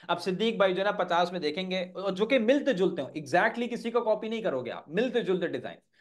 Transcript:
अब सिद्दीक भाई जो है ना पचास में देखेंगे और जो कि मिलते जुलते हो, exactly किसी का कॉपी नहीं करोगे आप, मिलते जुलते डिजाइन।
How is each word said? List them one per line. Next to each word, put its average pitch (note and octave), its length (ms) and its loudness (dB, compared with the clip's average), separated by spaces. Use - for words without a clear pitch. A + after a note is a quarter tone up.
अब E3+ 80 0
सिद्दीक F#3+ 420 0
भाई F#3+ 140 6
जो F3+ 40 -4
है F#3+ 60 2
ना G#3 80 2
पचास F3+ 400 2
में F#3 100 -6
देखेंगे F3+ 560 -4
और G3 140 -4
जो F#3 140 0
कि C4 140 4
मिलते B3+ 340 4
जुलते F3 280 0
हो, C3+ 160 -8
exactly G3 520 2
किसी A#3 220 -6
का A#3 80 2
कॉपी G#3+ 300 0
नहीं A3+ 140 -4
करोगे B2+ 280 -2
आप, E2+ 180 -10
मिलते A3+ 320 0
जुलते F3+ 260 0
डिजाइन। A#2+ 300 -8